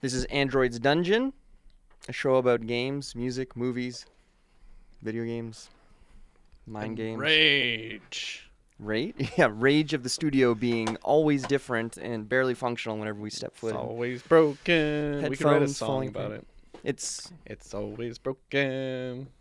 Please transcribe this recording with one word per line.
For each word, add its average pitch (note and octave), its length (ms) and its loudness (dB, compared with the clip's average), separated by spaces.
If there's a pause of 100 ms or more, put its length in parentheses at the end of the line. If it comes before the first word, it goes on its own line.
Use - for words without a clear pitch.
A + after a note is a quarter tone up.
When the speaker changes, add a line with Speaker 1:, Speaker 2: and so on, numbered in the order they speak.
Speaker 1:
This B2+ 120 -2
is B2 120 -2
Android's C3 520 0
Dungeon, F3 540 2 (760)
a B2+ 40 -10
show C3 240 2
about B2 280 4
games, B2+ 520 -4
music, B2 400 -6
movies, B2 500 -4 (960)
video A2+ 220 -4
games, A#2 440 -8 (960)
mind A2 260 -8
Speaker 2:
And A2 60 -8
Speaker 1:
games. A2+ 240 -6
Speaker 2:
rage. C3 1300 2 (300)
Speaker 1:
Ra-, A2 400 -2
<laughs> A#2 180 -4
yeah, D3+ 140 6
rage C#3+ 440 2
of B2 100 -4
the B2+ 40 -4
studio C3 460 2
being A2+ 480 0
always D3 420 4
different A#2+ 520 -2
and G#2+ 320 -6
barely B2+ 260 2
functional A#2+ 420 -4
whenever G#2+ 220 -6
we G#2 120 -8
step - 260 -10
foot A2+ 140 -6
Speaker 2:
It's - 100 -4
Speaker 1:
in. - 40 -
Speaker 2:
always A#2+ 380 -6
broken. D3+ 1040 4
We C#3 80 -4
could - 80 -8
write D3 120 8
a - 20 6
Speaker 1:
Headphones C#3 180 2
Speaker 2:
song A2+ 120 -4
Speaker 1:
falling C3 220 -2
Speaker 2:
about - 160 -6
Speaker 1:
apart. G#2+ 160 -8
Speaker 2:
it. - 40 -20 (380)
Speaker 1:
It's - 480 -6 (140)
Speaker 2:
It's - 280 -16
always G#2+ 440 -8
broken. C3 1080 -4 (140)